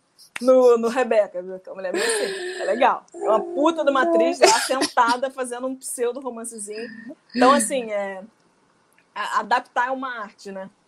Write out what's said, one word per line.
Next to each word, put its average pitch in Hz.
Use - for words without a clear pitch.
no, 247
no 226
Rebecca, 226
viu? 185
Aquela 185
mulher 190
é -
meio 440
assim, 370
é -
legal. 214
É 339
uma 330
puta 320
de 277
uma 269
atriz 339
lá, -
sentada, 254
fazendo 254
um 262
pseudo-romancezinho. 233
Então, 247
assim, 277
é, 196
a-, 196
adaptar 240
é 262
uma 262
arte, 202
né? 190